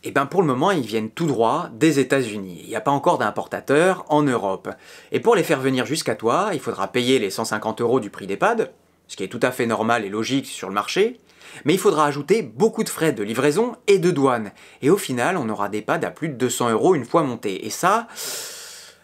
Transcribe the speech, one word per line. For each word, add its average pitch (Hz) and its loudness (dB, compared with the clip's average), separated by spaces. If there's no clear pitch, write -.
eh - -8
ben, 139 0
pour - 0
le 156 2
moment, 139 2
ils 147 -2
viennent 110 -4
tout 170 -4
droit 131 0
des 139 2
États-Unis. 107 -2
Il 90 -18
n'y 107 -8
a 110 -4
pas 139 0
encore 143 2
d'importateur 131 0
en 151 4
Europe. 98 -2
Et 123 0
pour 226 4
les 165 2
faire 143 0
venir 131 0
jusqu'à 131 -2
toi, 160 0
il 143 -4
faudra 98 -4
payer 123 2
les 98 -2
cent 113 -4
cinquante 107 -4
euros 120 2
du 101 -8
prix - -14
des 98 -4
pads, 226 0
ce - -16
qui - -8
est 95 -6
tout 113 -8
à 127 2
fait 123 0
normal 113 0
et - -6
logique 117 -2
sur - -10
le 95 -8
marché, 185 0
mais 156 4
il 190 2
faudra 156 4
ajouter 147 0
beaucoup 156 0
de - -2
frais 156 0
de 107 -4
livraison 147 0
et 196 6
de 175 4
douane. 127 2
Et 135 4
au 202 6
final, 147 0
on 120 -2
aura 101 -2
des 107 -6
pads 160 -2
à 92 -2
plus - -8
de 139 -6
deux 123 0
cents 120 0
euros 131 4
une 120 -2
fois 160 2
montés. 113 -4
Et 110 -6
ça, 220 0